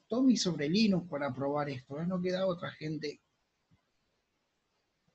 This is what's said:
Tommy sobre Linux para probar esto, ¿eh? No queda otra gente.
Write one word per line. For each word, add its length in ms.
Tommy 300
sobre 320
Linux 400
para 260
probar 360
esto, 300
¿eh? 60
No 140
queda 260
otra 240
gente. 500